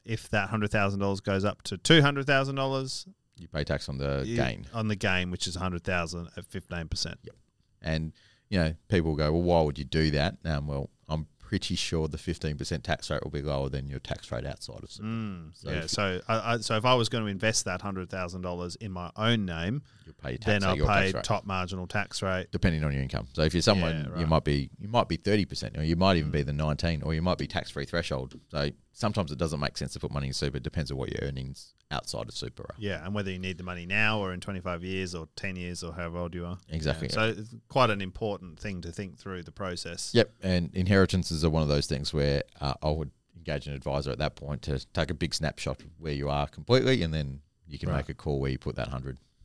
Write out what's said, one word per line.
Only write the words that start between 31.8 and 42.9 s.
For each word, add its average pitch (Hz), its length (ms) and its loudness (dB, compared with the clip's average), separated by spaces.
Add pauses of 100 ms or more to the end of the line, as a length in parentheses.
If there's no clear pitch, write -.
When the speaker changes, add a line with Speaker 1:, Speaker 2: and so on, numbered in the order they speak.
Speaker 2:
outside - 380 -6
of 110 60 -14
super - 300 -10
are. - 140 -12
Speaker 1:
Yeah, 95 260 -4
and 98 100 -4
whether 98 160 -2
you 92 80 -6
need 92 200 -6
the 90 60 -12
money 90 220 -8
now 107 320 2
or 92 140 -2
in 90 80 -6
twenty-five 90 420 -4
years 92 320 -4
or 80 220 -8
ten 95 180 -6
years 87 300 -6
or 82 80 -8
however 85 260 -6
old 85 160 -4
you 87 120 -6
are. 92 120 -8 (100)
Speaker 2:
Exactly. 76 400 -2
Speaker 1:
Yeah, - 60 -6
so 110 140 2
it's 113 260 -6 (140)
quite 123 220 4
an 101 100 0
important 90 580 -6
thing 95 240 -8
to 85 80 -8
think 92 280 -10
through 92 260 -10
the 80 80 -16
process. 90 640 -6
Speaker 2:
Yep, 113 180 6 (100)
and 90 320 2
inheritances 90 720 4
are 82 60 6
one 78 120 4
of 73 60 4
those 71 180 4
things 71 280 -2
where, 71 280 4 (180)
uh, 67 220 0
I 76 80 2